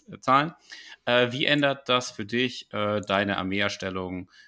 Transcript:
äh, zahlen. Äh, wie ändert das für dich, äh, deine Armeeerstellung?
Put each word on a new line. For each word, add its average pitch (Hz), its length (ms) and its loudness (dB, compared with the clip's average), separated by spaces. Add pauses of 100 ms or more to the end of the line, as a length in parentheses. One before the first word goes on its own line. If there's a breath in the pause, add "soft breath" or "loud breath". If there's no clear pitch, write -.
(140)
äh, 98 80 -14
zahlen. 143 320 2 (500 loud breath)
Äh, 120 300 4
wie 139 100 -2
ändert 143 460 0
das 123 200 2
für 110 160 -8
dich, 120 460 -2
äh, 104 300 0
deine 101 340 2
Armeeerstellung? 92 960 -4 (160 soft breath)